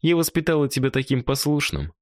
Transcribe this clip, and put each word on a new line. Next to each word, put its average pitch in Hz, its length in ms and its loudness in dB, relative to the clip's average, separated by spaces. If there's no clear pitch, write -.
Я 170 160 4
воспитала 160 520 0
тебя 131 220 0
таким 131 320 0
послушным. 135 800 -2